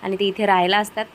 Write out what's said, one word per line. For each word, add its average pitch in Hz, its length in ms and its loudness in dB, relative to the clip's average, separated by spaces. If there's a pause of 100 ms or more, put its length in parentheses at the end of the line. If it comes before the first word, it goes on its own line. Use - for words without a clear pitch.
आणि 196 140 -4
ते 202 100 -2
इथे 196 200 -2
राहायला 185 320 4
असतात, 214 260 -4 (100)